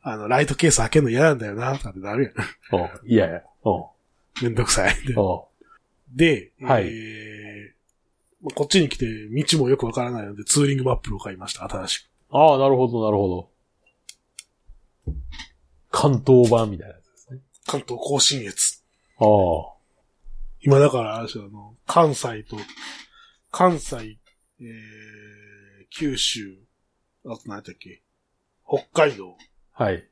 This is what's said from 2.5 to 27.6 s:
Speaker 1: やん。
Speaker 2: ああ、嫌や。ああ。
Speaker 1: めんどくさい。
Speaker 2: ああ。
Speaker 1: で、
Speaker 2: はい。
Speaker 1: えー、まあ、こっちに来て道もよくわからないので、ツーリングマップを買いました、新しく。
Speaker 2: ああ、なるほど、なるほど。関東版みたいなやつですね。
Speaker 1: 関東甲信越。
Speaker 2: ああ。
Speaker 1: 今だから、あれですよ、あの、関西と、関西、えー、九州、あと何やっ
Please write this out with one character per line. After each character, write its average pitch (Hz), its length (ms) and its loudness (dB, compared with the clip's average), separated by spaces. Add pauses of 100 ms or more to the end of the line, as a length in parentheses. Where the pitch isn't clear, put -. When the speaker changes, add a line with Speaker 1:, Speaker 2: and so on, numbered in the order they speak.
Speaker 1:
や 98 60 2
ん。 87 60 0
Speaker 2:
あ - 20 -4
あ、 - 200 -14
嫌 107 220 4
や。 82 100 -6
あ - 40 -12 (280)
あ。 85 200 -2 (520)
Speaker 1:
め 120 80 -2
ん 110 60 -6
ど 120 80 0
く - 80 -2
さ 95 180 2
い。 - 20 2
Speaker 2:
あ - 20 0
あ。 - 20 0 (1200)
Speaker 1:
で、 139 480 2
Speaker 2:
は 127 180 2
い。 92 80 -2
Speaker 1:
え 104 880 -14 (640)
ー、 - 40 -20
ま 135 60 -8
あ、 - 40 -16
こ 151 80 -4
っ 143 40 -4
ち 185 140 2
に 143 60 2
来 - 100 -8
て 110 300 -8
道 147 320 0
も 123 100 2
よ 135 80 6
く - 80 -6
わ 113 80 -6
か 123 100 -4
ら 123 80 -6
な 113 120 -8
い - 20 -10
の 101 100 -14
で、 104 100 -16
ツ 147 160 2
ー 143 60 4
リ 139 80 0
ン - 20 -2
グ 131 80 -4
マ 127 80 2
ッ 110 40 -2
プ - 180 -8
を 95 40 -14
買 95 140 -12
い 90 40 -14
ま 92 100 -14
し - 60 -10
た、 - 140 -12
新 76 200 -8
し - 120 -4
く。 - 100 -20 (220)
Speaker 2:
あ 147 240 6
あ、 - 20 0
な 135 120 4
る 135 60 6
ほ 127 120 4
ど、 117 160 -2
な 107 80 2
る 107 60 2
ほ 98 100 2
ど。 90 240 -6 (2500)
関 143 340 0
東 123 240 8
版 113 220 2
み 92 60 -10
た 92 80 -16
い - 20 -20
な - 60 -20
や - 80 -20
つ - 40 -20
で - 120 -20
す - 160 -20
ね。 131 80 -18 (240)
Speaker 1:
関 139 160 -4
東 120 180 -12
甲 139 200 -4
信 127 240 0
越。 - 380 -4 (360)
Speaker 2:
あ 113 80 4
あ。 - 20 8 (1300)
Speaker 1:
今 139 180 6
だ 147 100 8
か 127 120 0
ら、 110 140 -6
あ 117 40 -6
れ 110 60 -6
で 107 60 -12
す 110 60 -12
よ、 101 80 -14
あ 101 40 -20
の、 107 260 -20 (100)
関 156 300 4
西 110 280 -8
と、 - 140 -14 (920)
関 180 280 2
西、 110 400 -12 (420)
え - 20 -20
ー、 117 40 -18 (1200)
九 143 280 -4
州、 101 400 -4 (680)
あ 117 100 -10
と - 120 -20
何 101 80 -12
や 101 40 -14
っ - 40 -20